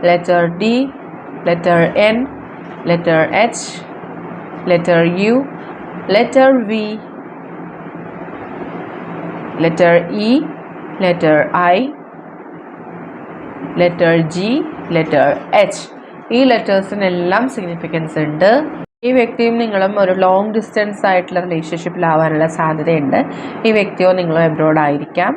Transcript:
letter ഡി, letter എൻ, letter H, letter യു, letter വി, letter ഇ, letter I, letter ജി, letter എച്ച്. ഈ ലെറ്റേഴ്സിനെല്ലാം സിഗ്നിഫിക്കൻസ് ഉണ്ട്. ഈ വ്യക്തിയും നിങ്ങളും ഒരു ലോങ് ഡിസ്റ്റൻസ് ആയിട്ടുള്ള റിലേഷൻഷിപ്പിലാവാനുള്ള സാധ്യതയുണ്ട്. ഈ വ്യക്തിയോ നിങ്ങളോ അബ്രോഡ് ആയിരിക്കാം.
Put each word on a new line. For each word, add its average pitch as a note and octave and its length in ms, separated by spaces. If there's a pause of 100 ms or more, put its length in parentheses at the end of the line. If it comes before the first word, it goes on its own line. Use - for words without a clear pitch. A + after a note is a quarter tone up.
letter F3 340 (180)
ഡി, A3 160 (720)
letter E3+ 320 (260)
എൻ, A3 100 (720)
letter E3+ 300 (220)
H, A3+ 240 (1040)
letter E3+ 300 (220)
യു, A3 120 (840)
letter C4 340 (200)
വി, A3 160 (2750)
letter E3+ 300 (340)
ഇ, A#3+ 40 (720)
letter E3+ 340 (360)
I, F#3+ 40 (2000)
letter E3+ 320 (200)
ജി, F#3+ 160 (460)
letter D#3 300 (360)
എച്ച്. - 200 (540)
ഈ - 20 (140)
ലെറ്റേഴ്സിനെല്ലാം G3 920 (100)
സിഗ്നിഫിക്കൻസ് E3+ 720
ഉണ്ട്. D#3 260 (560)
ഈ B3 100
വ്യക്തിയും A#3 460
നിങ്ങളും G3+ 300 (100)
ഒരു F#3 100 (100)
ലോങ് F#3+ 320
ഡിസ്റ്റൻസ് G#3 540
ആയിട്ടുള്ള F#3 360
റിലേഷൻഷിപ്പിലാവാനുള്ള E3 1000 (100)
സാധ്യതയുണ്ട്. D#3 600 (500)
ഈ - 80
വ്യക്തിയോ G3+ 320 (100)
നിങ്ങളോ E3 300
അബ്രോഡ് D#3 360
ആയിരിക്കാം. D3 520